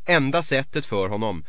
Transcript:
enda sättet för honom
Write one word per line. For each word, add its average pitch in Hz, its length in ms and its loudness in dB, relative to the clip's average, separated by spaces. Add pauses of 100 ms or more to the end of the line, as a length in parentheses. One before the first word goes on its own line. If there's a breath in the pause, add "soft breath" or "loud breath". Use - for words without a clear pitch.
enda 160 380 4
sättet 139 420 -2
för 98 240 0
honom 104 400 -4